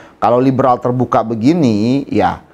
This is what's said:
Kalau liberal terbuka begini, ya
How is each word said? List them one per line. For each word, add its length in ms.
Kalau 240
liberal 400
terbuka 400
begini, 880
ya 320